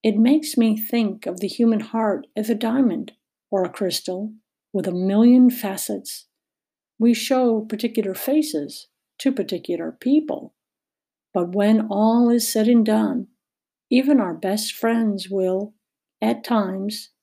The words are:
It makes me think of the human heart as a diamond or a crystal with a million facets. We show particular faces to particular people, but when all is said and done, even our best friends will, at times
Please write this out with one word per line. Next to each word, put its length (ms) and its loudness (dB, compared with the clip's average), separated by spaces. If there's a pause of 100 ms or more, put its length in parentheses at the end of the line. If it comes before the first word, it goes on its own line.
It 140 0
makes 400 2
me 220 2
think 480 -4
of 160 -8
the 80 -6
human 320 0
heart 440 -4 (120)
as 120 -4
a 60 0
diamond 600 -2 (340)
or 140 0
a 40 -8
crystal 640 -6 (380)
with 160 -4
a 60 -4
million 560 6
facets. 800 -8 (720)
We 160 4
show 520 0
particular 480 -4
faces 760 -4 (300)
to 160 0
particular 580 -6
people, 640 -2 (760)
but 200 -2
when 360 2
all 400 4
is 180 2
said 220 2
and 160 6
done, 420 0 (640)
even 280 4
our 140 -2
best 400 -4
friends 560 -2
will, 460 -2 (440)
at 240 -2
times 680 -4 (120)